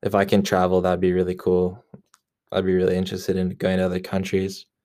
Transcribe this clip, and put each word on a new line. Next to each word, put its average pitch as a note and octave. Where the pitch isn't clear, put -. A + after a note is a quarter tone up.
If G2+
I G2
can G2+
travel, F#2
that'd F2+
be F2+
really F2+
cool. F2+
I'd F#2+
be F#2
really F#2
interested F#2
in F#2
going F#2
to F#2
other F2+
countries F#2+